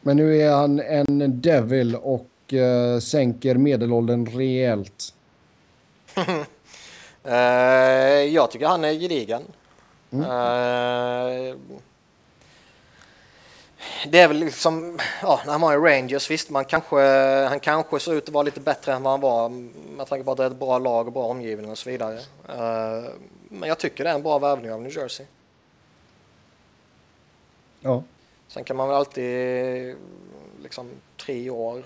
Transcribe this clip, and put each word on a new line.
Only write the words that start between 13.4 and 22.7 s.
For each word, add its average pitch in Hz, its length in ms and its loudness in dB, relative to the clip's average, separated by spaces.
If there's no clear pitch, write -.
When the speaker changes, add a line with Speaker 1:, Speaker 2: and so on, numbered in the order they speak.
Speaker 2:
det 170 120 8
är 170 80 10
väl 151 80 2
liksom, 165 600 -2
ja, 143 240 2
när 147 120 -2
man 160 140 4
är 143 60 4
Rangers, 139 520 2
visst, 156 200 -4
man 135 140 -2
kanske, 160 320 -2
han 139 120 -4
kanske 156 400 -2
såg 165 140 -4
ut 147 140 -2
att 151 60 -14
vara 147 80 2
lite 143 180 -4
bättre 143 340 -2
än 127 80 -6
vad 135 100 0
han 139 80 0
var, 117 280 0
med 139 100 -10
tanke 135 180 -8
på 135 60 -4
att 131 60 -2
det 131 80 -2
är 127 60 -2
ett 127 60 -12
bra 131 220 -2
lag 120 280 0
och 120 60 -10
bra 127 120 -4
omgivning 110 460 -6
och 110 80 -12
så 127 120 -12
vidare. 113 280 -8
Eh, 117 640 -6